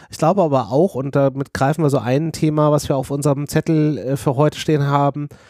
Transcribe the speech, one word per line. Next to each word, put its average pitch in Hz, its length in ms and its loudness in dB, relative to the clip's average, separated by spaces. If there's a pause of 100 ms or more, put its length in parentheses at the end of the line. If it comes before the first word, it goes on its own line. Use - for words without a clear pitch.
(120)
Ich - 80 -14
glaube 175 240 2
aber 131 280 0
auch, 156 220 2
und 135 220 -4
damit 139 380 0
greifen 147 300 0
wir 147 60 4
so 135 80 0
ein 135 340 -2
Thema, 151 400 0
was 147 160 0
wir 147 80 -2
auf 131 160 -4
unserem 143 360 -2
Zettel, 151 500 0
äh, 135 180 -4
für 135 200 -2
heute 147 240 2
stehen 151 260 0
haben, 143 420 0 (220)